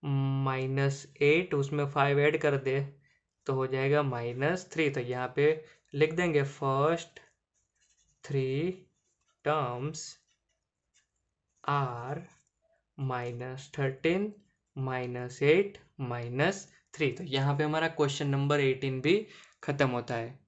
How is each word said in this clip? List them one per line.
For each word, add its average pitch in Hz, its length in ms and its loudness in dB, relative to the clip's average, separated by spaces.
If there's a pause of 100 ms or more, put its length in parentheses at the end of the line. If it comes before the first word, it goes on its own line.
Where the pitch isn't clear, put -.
माइनस 135 1000 0 (160)
एट, 156 320 4
उसमें 143 340 0
फ़ाइव 143 320 2
ऐड 147 220 4
कर 143 180 2
दे 135 200 0 (680)
तो 139 60 0
हो 131 140 0
जाएगा 135 360 2
माइनस 131 680 -2
थ्री। 156 180 2
तो 139 120 -4
यहाँ 123 340 -4
पे 143 100 4 (480)
लिख 156 200 2
देंगे 165 360 2
first 139 720 0 (1040)
three 139 480 -2 (760)
terms 143 580 -2 (1600)
are 135 560 -2 (800)
माइनस 127 800 -4
थर्टीन, 160 540 0 (440)
माइनस 123 680 -6
एट, 175 340 4 (240)
माइनस 123 680 -2 (260)
थ्री। 143 180 0
तो 120 140 -10
यहाँ 139 320 0
पे 151 60 2
हमारा 160 260 0
क्वेश्चन 143 400 0
नंबर 143 320 2
एटीन 131 400 0
भी 156 140 4 (480)
ख़त्म 143 260 2
होता 120 260 -4
है। 117 320 -8